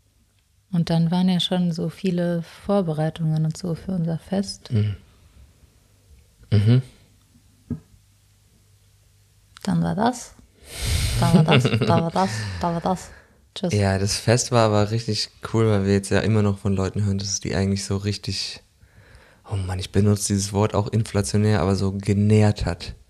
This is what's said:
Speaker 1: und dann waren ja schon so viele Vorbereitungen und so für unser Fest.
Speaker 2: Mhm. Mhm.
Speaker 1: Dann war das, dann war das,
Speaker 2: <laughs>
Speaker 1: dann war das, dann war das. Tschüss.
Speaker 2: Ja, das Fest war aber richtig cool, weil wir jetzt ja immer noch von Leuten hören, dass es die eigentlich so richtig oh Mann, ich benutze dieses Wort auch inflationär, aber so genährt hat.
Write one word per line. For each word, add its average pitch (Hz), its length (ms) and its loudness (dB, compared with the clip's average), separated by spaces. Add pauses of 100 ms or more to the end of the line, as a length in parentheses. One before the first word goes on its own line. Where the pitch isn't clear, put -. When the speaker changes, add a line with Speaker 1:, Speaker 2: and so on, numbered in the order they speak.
(720)
Speaker 1:
und 170 180 0
dann 165 220 2
waren 185 180 2
ja 180 100 2
schon 180 320 0
so 165 180 -4
viele 175 520 -2
Vorbereitungen 156 1040 -2
und 156 120 -2
so 170 180 -6
für - 160 -10
unser 165 260 -2
Fest. - 540 -6
Speaker 2:
Mhm. 104 240 0 (1600)
Mhm. 110 300 4 (2750)
Speaker 1:
Dann 170 180 0
war 170 140 -2
das, 233 400 -2 (840)
dann 170 140 2
war 165 100 6
das, 156 200 4
Speaker 2:
<laughs> - 160 0
Speaker 1:
dann 127 80 -2
war 165 240 0
das, 190 180 0 (320)
dann 170 120 -2
war 170 80 -4
das. 180 280 -4 (460)
Tschüss. 175 180 -4
Speaker 2:
Ja, 98 240 2
das 98 200 -2
Fest - 340 0
war 117 140 4
aber 104 260 2
richtig 113 380 -4 (240)
cool, 113 160 4
weil 98 160 2
wir 98 80 4
jetzt 98 160 0
ja 98 100 2
immer 107 220 2
noch 101 180 0
von 98 160 0
Leuten 95 300 -2
hören, 98 120 0
dass 101 120 -6
es - 100 -4
die - 160 -4
eigentlich 98 300 0
so 98 100 -4
richtig 98 680 -6 (880)
oh 101 40 -4
Mann, 92 240 -4
ich - 120 -10
benutze 101 420 2
dieses 98 200 -2
Wort 104 220 2
auch 104 120 0
inflationär, 104 760 0
aber 95 140 2
so 95 180 -2
genährt 104 720 2
hat. - 300 -6 (140)